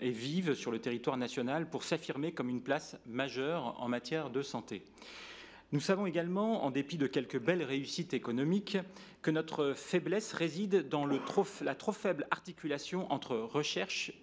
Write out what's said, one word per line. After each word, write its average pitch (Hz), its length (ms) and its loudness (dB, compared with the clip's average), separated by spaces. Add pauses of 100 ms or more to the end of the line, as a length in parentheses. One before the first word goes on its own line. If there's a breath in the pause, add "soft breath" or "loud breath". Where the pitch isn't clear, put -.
est 127 80 0
vive 139 460 0
sur - 160 -4
le 113 80 0
territoire 120 400 0
national 131 500 0
pour 143 140 -4
s'affirmer 160 500 -2
comme 127 160 -2
une 123 140 -2
place 139 420 -2
majeure 131 760 -2
en 123 100 -2
matière 147 420 -2
de 127 100 0
santé. 117 420 -6 (880 loud breath)
Nous 147 100 2
savons 196 260 4
également, 180 580 2
en 139 60 2
dépit 139 260 0
de 139 100 4
quelques 131 320 2
belles 165 240 4
réussites 139 520 -2
économiques, 151 640 2 (420 loud breath)
que 165 100 0
notre 156 440 2
faiblesse 180 580 0
réside 170 560 2
dans 147 160 2
le 143 180 4
trop - 220 2
f-, - 180 -8
la 143 120 0
trop - 180 -2
faible 170 380 0
articulation 160 800 -2
entre 131 240 2
recherche, 147 760 0 (100)